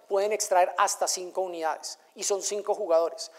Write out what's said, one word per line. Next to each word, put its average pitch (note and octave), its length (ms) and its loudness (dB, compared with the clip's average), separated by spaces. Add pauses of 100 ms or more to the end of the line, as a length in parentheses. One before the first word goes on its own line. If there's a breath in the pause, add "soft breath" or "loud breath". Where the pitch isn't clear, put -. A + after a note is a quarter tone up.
pueden G3+ 260 2
extraer F#3+ 440 2
hasta G3 320 2
cinco F3+ 320 -4
unidades E3 580 -6 (160 soft breath)
y G3+ 100 -10
son G3 180 0
cinco G3+ 320 -2
jugadores. E3 640 0